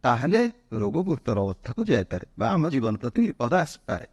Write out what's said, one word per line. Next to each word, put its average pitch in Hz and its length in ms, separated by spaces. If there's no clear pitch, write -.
ତାହେଲେ 135 380
ରୋଗ 110 340
ଗୁରୁତର 139 380
ଅବସ୍ଥାକୁ 98 420
ଯାଇପାରେ 107 440
ବା 110 160
ଆମ 170 160
ଜୀବନ 113 280
ପ୍ରତି 123 260
ବିପଦ 120 340
ଆସିପାରେ। 123 560